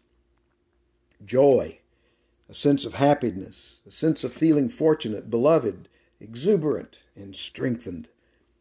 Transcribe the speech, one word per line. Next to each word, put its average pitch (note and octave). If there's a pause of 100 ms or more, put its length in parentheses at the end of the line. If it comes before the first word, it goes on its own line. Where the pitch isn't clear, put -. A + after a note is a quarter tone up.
(1200)
Joy, A#2+ (720)
a -
sense C#3+
of G#2+
happiness, A2+
a G2
sense D#3
of A#2+
feeling D3
fortunate, A#2+
beloved, B2 (320)
exuberant, C3+ (160)
and G2
strengthened. - (520)